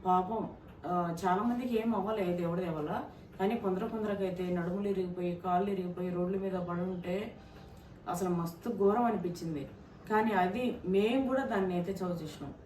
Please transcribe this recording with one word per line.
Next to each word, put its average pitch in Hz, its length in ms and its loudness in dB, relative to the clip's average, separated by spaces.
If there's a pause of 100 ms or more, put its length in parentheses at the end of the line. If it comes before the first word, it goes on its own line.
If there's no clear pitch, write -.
పాపం, 185 420 2 (380)
ఆ, 175 300 0 (100)
చాలామందికి 240 500 2
ఏం 220 180 2
అవ్వలే 202 300 0
దేవుడి 175 360 0
దయ 175 100 -2
వల్ల, 160 320 -2 (380)
కానీ 214 160 2
కొందరు 196 300 0
కొందరికైతే 190 640 -2
నడుములు 180 380 0
ఇరిగిపోయి, 180 560 -2
కాళ్ళు 185 260 2
ఇరిగిపోయి, 180 400 -2
రోడ్ల 180 260 0
మీద 190 160 -2
పడి 175 280 -2
ఉంటే 185 540 -2 (760)
అసలు 180 180 0
మస్తు 175 400 -2
ఘోరం 202 360 4
అనిపించింది. 170 640 -2 (420)
కానీ 220 200 4
అది 208 540 2
మేము 214 420 4
కూడా 262 180 2
దాన్ని 190 300 2
అయితే 175 180 0
చవి 180 200 -2
చూసినాం. 147 420 -8 (120)